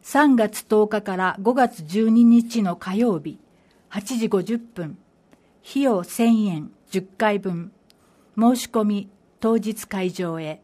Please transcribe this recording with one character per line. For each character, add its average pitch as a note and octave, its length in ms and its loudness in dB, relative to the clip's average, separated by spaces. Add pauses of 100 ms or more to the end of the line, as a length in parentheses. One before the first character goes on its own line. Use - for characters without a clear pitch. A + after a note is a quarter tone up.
三 C#4+ 340 4
月 G#3+ 280 0
十 G#3+ 240 2
日 G#3+ 140 -4
か G3 140 -8
ら F#3 260 -2
五 A#3 120 0
月 A#3+ 300 0
十 G#3 260 0
二 A#3 160 6
日 A#3 360 4
の F3 140 -2
火 F#3 200 -10
曜 G#3+ 240 0
日、 D3 200 -12 (500)
八 A#3 280 -8
時 A3 100 -2
五 F#3 160 0
十 A3+ 140 -4
分。 E3+ 400 -12 (720)
費 C#4 140 -2
用 G#3 200 0
千 A3+ 420 2
円、 D#3+ 260 -6 (180)
十 F#3 120 -4
回 G3+ 380 -4
分。 E3+ 320 -8 (680)
申 A#3 180 4
し - 120 -10
込 A3 160 -2
み、 G#3 260 -4 (300)
当 A3+ 180 0
日 G#3+ 280 -6
会 F#3 260 -6
場 E3+ 300 -6
へ。 D#3 220 -10